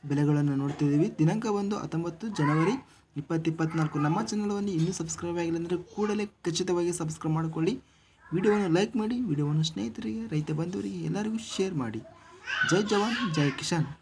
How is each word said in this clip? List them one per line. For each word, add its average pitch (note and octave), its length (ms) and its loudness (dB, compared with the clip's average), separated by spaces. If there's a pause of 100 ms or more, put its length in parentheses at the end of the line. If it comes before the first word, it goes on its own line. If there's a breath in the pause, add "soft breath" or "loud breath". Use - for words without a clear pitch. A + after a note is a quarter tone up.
ಬೆಲೆಗಳನ್ನು D3 520 4
ನೋಡ್ತಿದ್ದೀವಿ. C#3+ 460 2 (140)
ದಿನಾಂಕ G3+ 240 4 (160)
ಒಂದು G3+ 220 -2
ಹತ್ತೊಂಬತ್ತು E3 440 -4 (120)
ಜನವರಿ D#3+ 360 4 (460 soft breath)
ಇಪ್ಪತ್ತು E3 320 -2
ಇಪ್ಪತ್ನಾಲ್ಕು. D#3 520 0
ನಮ್ಮ E3+ 240 2
ಚಾನಲನ್ನು G3+ 480 -2
ಇನ್ನೂ E3+ 220 2
ಸಬ್ಸ್ಕ್ರೈಬ್ E3+ 440 -4
ಆಗಿಲ್ಲ E3 180 0
ಅಂದರೆ E3+ 160 -2 (160)
ಕೂಡಲೇ G#3 340 -2 (220)
ಖಚಿತವಾಗಿ F3 500 0
ಸಬ್ಸ್ಕ್ರೈಬ್ D#3+ 400 -2
ಮಾಡ್ಕೊಳ್ಳಿ. D#3+ 340 0 (600 soft breath)
ವಿಡಿಯೋವನ್ನು G3+ 420 4
ಲೈಕ್ G#3+ 240 2
ಮಾಡಿ, A3+ 160 0 (140)
ವಿಡಿಯೋವನ್ನು D3 400 2
ಸ್ನೇಹಿತರಿಗೆ, A3 520 -6 (120)
ರೈತ D3+ 160 0 (100)
ಬಂಧುವರಿಗೆ F#3+ 480 -4
ಎಲ್ಲರಿಗೂ G#3+ 320 -2 (140)
ಶೇರ್ F#3+ 280 0
ಮಾಡಿ. A2 200 -6 (680)
ಜೈ F#3+ 120 4 (100)
ಜವಾನ್, A3 240 2 (220)
ಜೈ C#3+ 100 4 (140)
ಕಿಸಾನ್. D#3+ 260 0 (120)